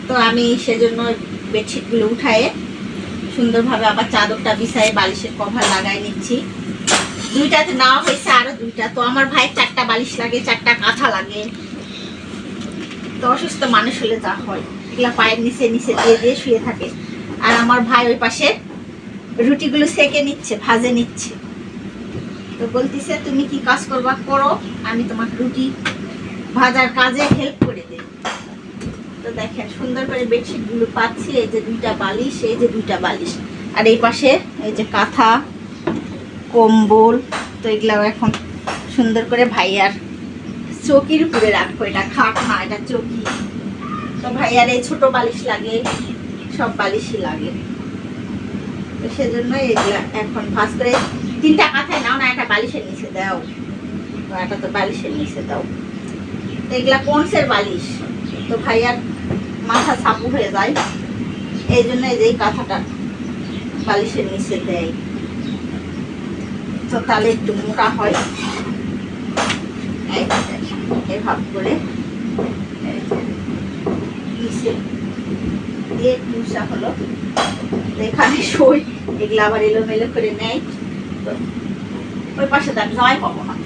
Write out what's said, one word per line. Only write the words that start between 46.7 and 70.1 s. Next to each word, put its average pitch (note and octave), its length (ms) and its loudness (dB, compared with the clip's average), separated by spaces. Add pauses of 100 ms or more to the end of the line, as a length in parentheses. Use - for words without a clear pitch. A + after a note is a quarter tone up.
বালিশই G3 480 0
লাগে। - 220 -4 (1500)
তো A#3 60 -6 (100)
সেজন্য A#3+ 360 0 (180)
এগুলা - 300 2 (220)
এখন G#3+ 220 -4 (100)
ভাঁজ G#3+ 240 0
করে, B3 140 4 (480)
তিনটা D4+ 340 6
কাঁথায় D4 300 0
নাও C4+ 140 2
না, C#4 140 0
একটা B3+ 200 -2
বালিশের A3 360 0
নিচে - 260 -8
দাও, F#3+ 220 -2 (920)
তো G3 80 -10
একটা F#3 280 -4
তো F#3 140 -4
বালিশের G3 420 -2
নিচে - 300 -4
দাও। - 140 -4 (1040)
তো - 120 -4
এগুলা C4 280 4
পন্সের D4+ 460 4
বালিশ, - 340 0 (640)
তো A#3 60 0 (100)
ভাইয়ার A#3+ 320 4 (760)
মাথা B3+ 320 2
সাপু A#3+ 320 0
হয়ে A3 180 0
যায়, G3 200 2 (1040)
এই A#3+ 120 8
জন্য B3+ 180 2
এই A#3+ 140 2
যে A3 100 8
এই - 120 2
কাঁথাটা A#3+ 340 0 (1080)
বালিশের G#3 460 0
নিচে G3 240 -2 (120)
দেয়, E3+ 220 0 (2000)
তো A#3 60 0 (100)
তাহলে A3+ 300 4
একটু - 140 -2 (100)
মোটা G#3+ 280 0
হয়। G#3 260 2 (2000)